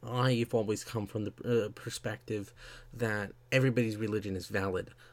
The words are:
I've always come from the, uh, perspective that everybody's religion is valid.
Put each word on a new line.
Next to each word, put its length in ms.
I've 460
always 300
come 240
from 180
the, 400
uh, 40
perspective 840
that 380
everybody's 460
religion 380
is 120
valid. 440